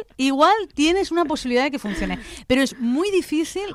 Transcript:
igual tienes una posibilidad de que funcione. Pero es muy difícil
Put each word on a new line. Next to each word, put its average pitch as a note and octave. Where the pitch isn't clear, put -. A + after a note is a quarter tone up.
igual C#4
tienes E4+
una E4+
posibilidad B3+
de D4
que C4+
funcione. F#3+
Pero C4
es -
muy C4+
difícil E4+